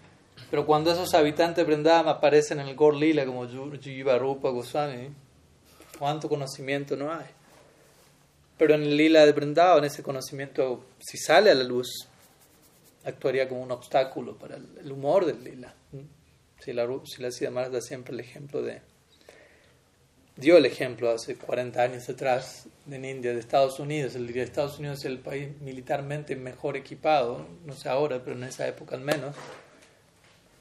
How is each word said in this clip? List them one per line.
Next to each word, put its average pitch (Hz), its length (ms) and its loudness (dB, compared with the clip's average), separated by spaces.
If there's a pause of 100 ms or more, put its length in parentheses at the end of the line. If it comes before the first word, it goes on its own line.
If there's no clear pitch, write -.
(540)
pero 147 140 0
cuando 151 240 4
esos 175 240 2
habitantes 160 420 4
de 175 60 4
Vrindavan 160 440 4
aparecen 147 520 4
en 139 80 -8
el 135 80 -10
Gaur 147 200 6
Lila, 151 300 2
como 127 220 -6
Yu-, 135 340 -12
Jiva 131 380 0
Rupa 135 300 -2
Goswami, 131 600 -4 (880)
¿cuánto 147 320 -4
conocimiento 143 680 -4
no 143 160 -6
hay? 165 140 -10 (1300)
Pero 151 200 4
en 151 80 0
el 147 120 0
Lila 156 300 8
de 147 60 8
Vrindavan, 147 520 4
ese 143 200 -6
conocimiento, 135 840 -6 (140)
si - 180 -16
sale 190 320 6
a 156 60 8
la 131 80 2
luz, 123 440 -6 (960)
actuaría 131 460 -2
como 127 140 -8
un 127 80 -10
obstáculo 131 680 -2
para - 200 -16
el, - 100 -18 (120)
el 143 120 -14
humor 143 340 2
del 123 180 -4
Lila. 127 300 -18 (840)
Si - 120 -10
la 120 140 -2
Ru-, 131 220 -6
si - 160 -16
la 123 80 -6
Sridhar 127 200 -6
Maharaj 127 220 -4
da 120 80 -2
siempre 127 320 -12
el 123 60 -8
ejemplo 143 420 -10
de, 117 200 -8 (1500)
dio 151 220 8
el 139 100 8
ejemplo 120 420 -4
hace 117 260 -4
cuarenta 123 460 -4
años 123 280 -2
atrás 131 580 -4 (220)
en 135 160 -12
India, 127 280 -6
de 120 60 -4
Estados 135 400 2
Unidos. 143 340 -4
Él 120 140 -6
diría, 120 160 -4
Estados 143 340 -6
Unidos 143 220 -8
es - 60 -8
el 131 120 -6
país 139 320 -10 (120)
militarmente 139 720 -6
mejor 127 420 -8
equipado, 139 680 -2 (220)
no 143 80 -14
sé 143 160 -10
ahora, 131 340 -2
pero 131 120 -10
en 123 80 -10
esa 131 240 -8
época 127 280 -10
al 131 60 -10
menos. 143 340 -4 (1300)